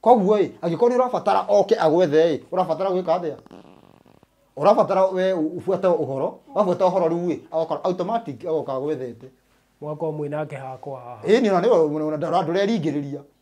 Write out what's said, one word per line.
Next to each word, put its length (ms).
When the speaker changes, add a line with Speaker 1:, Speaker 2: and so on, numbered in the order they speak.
Speaker 1:
Koguo 340
ĩ, 120
angĩkorwo 300
nĩ 80
ũrabatara 500
oke 260
agwethe 480
ĩ, 40
ũrabatara 380
gwĩka 280
atĩa? 180
Ũrabatara 460
we 220
ũ-, 240
ũbuate 300
ũhoro, 400
wabuata 320
ũhoro 220
rĩu 200
ĩ, 100
agoka 340
automatic 600
agoka 300
agwethete. 540
Speaker 2:
Mũgakorwo 360
mwĩ 120
nake 260
hakwa 440
haha. 260
Speaker 1:
Ĩĩ, 140
nĩ 100
ona 100
nĩwe, 460
ona 100
ndara-, 280
ndũreringĩrĩria. 760